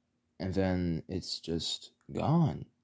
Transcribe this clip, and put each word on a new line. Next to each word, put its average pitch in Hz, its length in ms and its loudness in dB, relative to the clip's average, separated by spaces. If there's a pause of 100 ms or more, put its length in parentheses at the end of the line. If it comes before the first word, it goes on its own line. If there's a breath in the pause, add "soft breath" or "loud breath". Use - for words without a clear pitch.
(400)
and 90 140 -4
then 90 540 2
it's - 320 -6
just - 520 -4 (200)
gone, 101 540 2 (180)